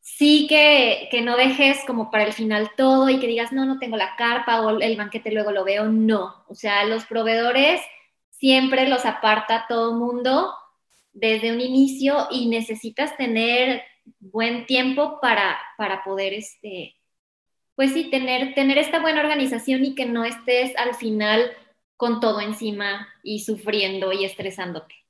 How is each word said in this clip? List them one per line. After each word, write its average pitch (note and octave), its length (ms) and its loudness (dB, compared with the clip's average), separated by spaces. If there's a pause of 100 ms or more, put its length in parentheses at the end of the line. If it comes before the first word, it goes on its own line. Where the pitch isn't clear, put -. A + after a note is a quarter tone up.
sí D4 480 4
que, D4 600 6
que A#3+ 100 -2
no A#3+ 160 0
dejes C4+ 500 2
como A3+ 240 -4
para G#3+ 140 2
el G#3+ 80 -2
final G#3+ 440 -2
todo C4 340 4
y C4 80 2
que B3+ 80 -2
digas, A#3 260 -2
"No, C4+ 140 -2
no C4 120 -2
tengo A#3 180 -8
la F#3+ 200 -4
carpa A#3 460 0
o A3 80 2 (100)
el A3+ 160 0
banquete G#3+ 360 -8
luego G#3+ 200 -2
lo F#3+ 120 -2
veo", G3+ 220 0
no. A3 640 0
O G3 60 -18
sea, G#3 300 0
los A3 220 -2
proveedores A#3 760 2 (500)
siempre C4 580 2
los B3+ 160 0
aparta A3 640 0
todo A#3 260 0
mundo B3 600 0 (580)
desde A3 400 0
un A#3+ 80 -2
inicio C4+ 680 2
y B3 180 -2
necesitas A3+ 680 -4
tener A#3+ 680 0 (380)
buen A3+ 460 -4
tiempo C4 540 0
para, G3+ 380 2 (180)
para F#3+ 280 -6
poder, G3 280 -6
este, G3+ 640 -14 (800)
pues C4+ 180 0
sí, E4 180 -2
tener, B3+ 440 -2
tener C4+ 240 2
esta D#4+ 220 0
buena D#4 200 0
organización C4+ 640 0
y C#4 120 -4
que B3 100 -4
no A#3 180 -2
estés B3 520 -2
al A#3+ 180 -2
final A3 560 0 (460)
con A#3 240 -2
todo G#3+ 200 0
encima G#3 680 -6 (160)
y G#3+ 160 -8
sufriendo G3 720 -2
y G3 120 -2
estresándote. F#3+ 720 -10 (140)